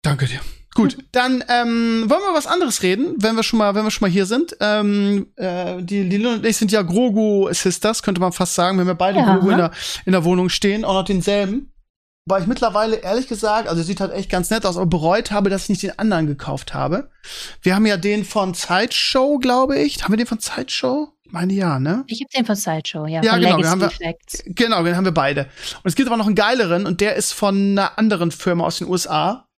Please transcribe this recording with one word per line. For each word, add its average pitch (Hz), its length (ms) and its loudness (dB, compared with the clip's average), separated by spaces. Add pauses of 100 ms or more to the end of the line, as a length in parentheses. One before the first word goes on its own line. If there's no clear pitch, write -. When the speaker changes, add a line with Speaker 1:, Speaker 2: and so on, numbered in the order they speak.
Speaker 1:
Danke 139 240 0
dir. 127 120 -6 (340)
Gut, 233 320 2
Speaker 2:
<laughs> - 60 -20
Speaker 1:
dann, 247 380 0
ähm, 233 580 0
wollen 311 140 2
wir 392 120 0
was 294 140 0
anderes 330 360 0
reden, 214 340 0
wenn 220 180 2
wir 220 80 0
schon 220 160 0
mal, 202 160 2
wenn 214 80 0
wir 214 80 -2
schon - 160 0
mal 180 40 2
hier 190 140 2
sind. 254 360 -2
Ähm, 202 720 0
äh, 180 480 -4
die, 190 240 -2
die 185 100 0
Lilo 240 140 0
und 214 140 -2
ich 220 120 2
sind 202 140 0
ja 214 120 4
Grogu-Sisters, 202 1200 2
könnte 180 180 0
man 185 100 2
fast - 240 -2
sagen. 185 220 2
Wir 185 40 2
haben 175 60 2
ja 185 60 0
beide 190 260 2
Speaker 2:
Ja. 202 160 6
Speaker 1:
Grogu 185 140 4
in 208 80 6
der, 170 140 2 (340)
in 180 80 2
der 180 100 4
Wohnung 180 260 2
stehen, 208 360 0
auch 196 80 0
noch 190 120 0
denselben. 202 680 0 (560)
Weil 190 140 2
ich 175 40 -2
mittlerweile, 220 500 0
ehrlich 220 300 -2
gesagt, 214 400 -2
also 170 140 0
sieht 170 180 -4
halt 196 140 -4
echt 196 160 -6
ganz 180 220 0
nett 220 140 0
aus, 175 120 -2
aber 185 80 -2
bereut 175 460 0
habe, 202 180 2
dass 190 140 -2
ich - 60 -10
nicht 196 140 -2
den 190 140 -8
anderen 180 300 0
gekauft 143 480 -6
habe. 147 340 -2 (540)
Wir 185 100 2
haben 214 140 4
ja 208 100 2
den 208 260 -2
von 190 300 -2
Sideshow, 247 840 0
glaube 262 400 2
ich. 294 240 -2
Haben 190 100 2
wir 220 40 2
den 240 100 0
von 220 120 -6
Sideshow? - 720 -4 (100)
Ich - 80 -20
meine, 180 200 -2
ja, 180 280 0
ne? 175 280 0
Speaker 2:
Ich 226 140 -8
hab 262 80 -10
den 247 160 -2
von 214 100 0
Sideshow, 160 520 -6
ja, 160 160 -2
Speaker 1:
Ja, 220 80 4
Speaker 2:
von 175 100 2
Speaker 1:
genau, 190 140 6
den - 20 2
Speaker 2:
Legacy 160 140 2
Speaker 1:
haben 185 100 2
wir, 208 60 2
Speaker 2:
Effects. - 580 -10
Speaker 1:
genau, 202 380 0
den 175 120 0
haben 190 100 0
wir 180 80 0
beide. 143 320 0 (320)
Und - 80 -12
es 180 100 0
gibt 269 120 2
aber 233 100 0
noch 214 100 0
einen 208 80 2
geileren 202 500 2
und 185 160 -2
der 202 140 0
ist - 160 -2
von 196 240 0 (160)
einer 196 260 0
anderen 196 340 2
Firma 170 340 0
aus - 120 -4
den 175 100 -8
U 180 60 -2
S 180 140 -2
A. 170 400 -2 (100)